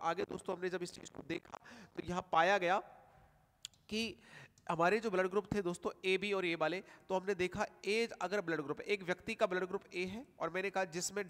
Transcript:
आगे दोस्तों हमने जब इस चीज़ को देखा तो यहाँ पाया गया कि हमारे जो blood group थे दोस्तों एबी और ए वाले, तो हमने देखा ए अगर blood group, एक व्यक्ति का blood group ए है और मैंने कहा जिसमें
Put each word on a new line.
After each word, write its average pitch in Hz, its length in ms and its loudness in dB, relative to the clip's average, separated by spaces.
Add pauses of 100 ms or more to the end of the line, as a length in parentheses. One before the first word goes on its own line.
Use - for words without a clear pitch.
आगे 170 200 0
दोस्तों 185 300 -6
हमने 180 140 -4
जब 175 140 -4
इस 175 100 -8
चीज़ - 180 -16
को - 160 -14
देखा - 320 -8 (360)
तो - 80 -8
यहाँ 175 280 -4
पाया 175 280 8
गया 180 180 4 (1120)
कि 220 120 0 (680)
हमारे 175 300 6
जो 226 120 -2
blood 185 180 4
group 196 240 0
थे 208 80 2
दोस्तों 175 300 -2 (140)
एबी 190 280 2
और 190 120 2
ए 165 100 0
वाले, 160 240 0
तो - 360 -4
हमने 185 200 0
देखा 180 300 0 (200)
ए 226 220 2 (140)
अगर 190 200 0
blood 165 200 -2
group, 143 200 -4
एक 196 220 -2
व्यक्ति 180 320 -4
का 220 120 4
blood 185 180 0
group 190 180 -6 (100)
ए 180 120 -2
है 196 200 -8 (140)
और 165 100 -2
मैंने 185 200 -2
कहा 190 180 0
जिसमें 180 420 -4